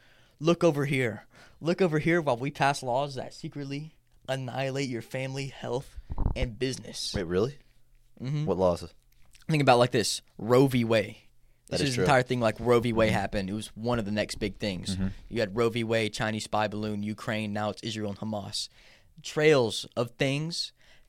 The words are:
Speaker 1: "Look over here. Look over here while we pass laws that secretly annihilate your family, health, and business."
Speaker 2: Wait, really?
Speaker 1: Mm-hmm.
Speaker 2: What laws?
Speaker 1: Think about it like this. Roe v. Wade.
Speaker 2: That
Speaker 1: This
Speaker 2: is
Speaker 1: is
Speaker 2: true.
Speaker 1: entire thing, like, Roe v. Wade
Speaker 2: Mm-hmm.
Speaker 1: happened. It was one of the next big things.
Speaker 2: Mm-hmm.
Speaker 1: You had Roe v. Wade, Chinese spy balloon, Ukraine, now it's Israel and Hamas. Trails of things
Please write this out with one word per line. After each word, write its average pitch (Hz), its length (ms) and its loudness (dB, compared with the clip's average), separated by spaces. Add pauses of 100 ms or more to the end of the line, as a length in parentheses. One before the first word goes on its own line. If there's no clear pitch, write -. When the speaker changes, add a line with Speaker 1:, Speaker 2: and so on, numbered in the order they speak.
(400)
Speaker 1:
"Look 170 240 2
over 147 200 4
here. 131 420 -2 (340)
Look 170 200 0
over 156 200 2
here 170 200 2
while 143 160 0
we 135 140 -4
pass 139 320 2
laws 131 320 -2
that 127 180 -8
secretly 143 640 -10 (340)
annihilate 131 600 -2
your 113 140 -4
family, 135 440 -6
health, 123 540 -6 (340)
and 123 240 -2
business." - 560 -6
Speaker 2:
Wait, 104 140 -2
really? 104 300 2 (600)
Speaker 1:
Mm-hmm. 147 240 -2
Speaker 2:
What 92 140 0
laws? 87 340 2 (560)
Speaker 1:
Think 156 140 2
about 127 140 8
it - 20 6
like 123 140 4
this. 110 280 0 (160)
Roe 123 300 6
v. 127 160 2
Wade. 110 320 2 (540)
Speaker 2:
That 180 100 -2
Speaker 1:
This - 40 2
Speaker 2:
is 147 80 2
Speaker 1:
is 123 40 -2
Speaker 2:
true. 101 120 2
Speaker 1:
entire 127 180 6
thing, 123 160 -2
like, 110 180 2
Roe 120 220 4
v. 117 120 0
Wade 110 180 4
Speaker 2:
Mm-hmm. 110 100 0
Speaker 1:
happened. 98 300 -4
It 101 40 -4
was 107 220 -8
one 117 240 -2
of 101 40 -6
the 101 60 -6
next 104 300 -2
big 101 180 -4
things. 95 380 -4
Speaker 2:
Mm-hmm. 95 100 0 (220)
Speaker 1:
You 113 120 -4
had 101 160 -2
Roe 117 140 2
v. 113 140 -2
Wade, 110 280 0
Chinese 110 320 -4
spy 107 220 0
balloon, 104 380 -4
Ukraine, 107 480 -4
now 107 180 -2
it's - 140 -10
Israel 107 260 -4
and 98 80 -10
Hamas. 107 500 -6 (540)
Trails 143 640 4 (100)
of 117 220 0
things 147 540 -2 (360)